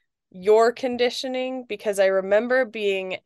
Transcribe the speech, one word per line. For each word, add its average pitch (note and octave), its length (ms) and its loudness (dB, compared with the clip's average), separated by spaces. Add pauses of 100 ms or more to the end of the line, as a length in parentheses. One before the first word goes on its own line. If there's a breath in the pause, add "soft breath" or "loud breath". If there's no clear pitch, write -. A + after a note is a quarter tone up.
(320)
your G#3+ 400 4
conditioning, B3+ 960 -4
because G3+ 320 -4
I F#3+ 60 4
remember G#3 580 2
being G3 600 -4